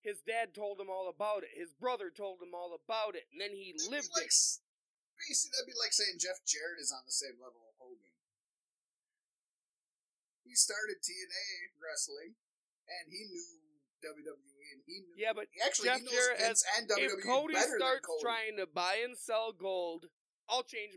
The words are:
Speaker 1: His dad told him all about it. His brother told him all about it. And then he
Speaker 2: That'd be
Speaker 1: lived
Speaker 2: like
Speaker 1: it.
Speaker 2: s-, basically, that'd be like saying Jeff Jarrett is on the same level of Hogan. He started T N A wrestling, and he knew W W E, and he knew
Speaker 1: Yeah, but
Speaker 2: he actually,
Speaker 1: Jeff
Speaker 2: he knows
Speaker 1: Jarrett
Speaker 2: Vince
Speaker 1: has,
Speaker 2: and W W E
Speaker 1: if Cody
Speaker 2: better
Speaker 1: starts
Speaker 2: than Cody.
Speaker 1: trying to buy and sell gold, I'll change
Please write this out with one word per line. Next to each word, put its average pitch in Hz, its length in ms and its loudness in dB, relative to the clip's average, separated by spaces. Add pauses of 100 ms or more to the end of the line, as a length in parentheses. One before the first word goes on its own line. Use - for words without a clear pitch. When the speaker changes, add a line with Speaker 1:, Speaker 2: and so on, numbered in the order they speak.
Speaker 1:
His 208 220 -6
dad 226 320 0
told 202 260 -4
him 196 80 -6
all 185 220 -2
about 208 340 0
it. - 80 -12
His 170 220 -10
brother 233 400 -2
told 196 260 -8
him 175 140 -12
all 175 180 -6
about 214 460 -2
it. - 160 -12
And 170 80 -8
then 208 100 -4
he 196 240 -12
Speaker 2:
That'd 156 140 -2
be 269 100 -2
Speaker 1:
lived - 140 -8
Speaker 2:
like 320 160 0
Speaker 1:
it. - 80 8
Speaker 2:
s-, - 240 4 (560)
basically, - 400 0
that'd 254 100 -2
be 254 80 -16
like 226 160 -2
saying 190 300 2
Jeff 185 240 0
Jarrett 160 320 -2
is 143 160 -2
on 131 100 -12
the 131 80 -20
same 123 300 -2
level 123 240 -18
of 113 80 -20
Hogan. 110 400 -20 (2250)
He 247 80 -20
started 208 480 2
T - 80 -4
N 185 160 -12
A 185 200 -10 (360)
wrestling, - 560 -6 (480)
and 170 240 -12
he 190 160 -12
knew 165 560 -14 (240)
W 151 240 -12
W 139 160 -18
E, 139 200 -20 (120)
and 139 80 -20
he 180 160 -14
knew 170 160 -20
Speaker 1:
Yeah, 214 160 0
but 214 160 -6
Speaker 2:
he - 80 -18
actually, 240 320 4
Speaker 1:
Jeff 254 80 4
Speaker 2:
he 247 80 -8
knows 247 80 -2
Speaker 1:
Jarrett 247 240 6
Speaker 2:
Vince 220 240 6
Speaker 1:
has, 208 160 2
Speaker 2:
and 226 80 -2
W 208 160 4
W 269 80 4
E 190 80 -2
Speaker 1:
if - 80 -6
Cody 277 320 4
Speaker 2:
better 247 240 4
Speaker 1:
starts 262 240 2
Speaker 2:
than 240 80 -4
Cody. 233 80 -2
Speaker 1:
trying 226 400 0
to 185 80 0
buy 180 320 2
and 247 160 -4
sell 226 320 2
gold, 175 560 -2 (400)
I'll 247 160 2
change 214 340 -8